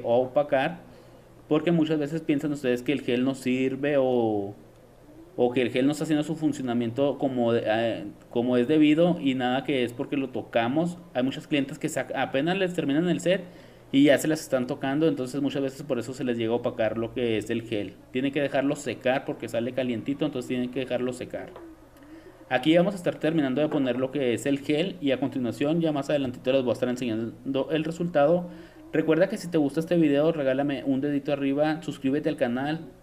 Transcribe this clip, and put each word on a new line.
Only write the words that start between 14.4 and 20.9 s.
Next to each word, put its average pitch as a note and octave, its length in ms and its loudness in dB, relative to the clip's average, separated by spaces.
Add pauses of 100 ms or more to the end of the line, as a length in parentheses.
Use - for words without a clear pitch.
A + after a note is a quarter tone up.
están B2+ 260 -2
tocando, C#3+ 400 0
entonces C3 340 -2
muchas C#3 220 -2
veces C3+ 180 -6
por C3+ 160 -2
eso A#2+ 160 -6
se C3+ 100 -8
les A#2+ 140 0
llega A2+ 140 0
a A#2+ 60 2
opacar A2+ 380 0
lo A2+ 200 -4
que A#2 240 0
es - 100 -6
el A#2 140 -2
gel. G2+ 320 -6 (160)
Tienen C3+ 200 -2
que D#3 80 -2
dejarlo C#3 360 0
secar B2+ 500 -2
porque B2 240 -8
sale A#2+ 240 -4
calientito, B2+ 540 -2
entonces B2+ 200 -6
tienen B2 220 -4
que C3 120 -6
dejarlo B2+ 300 -2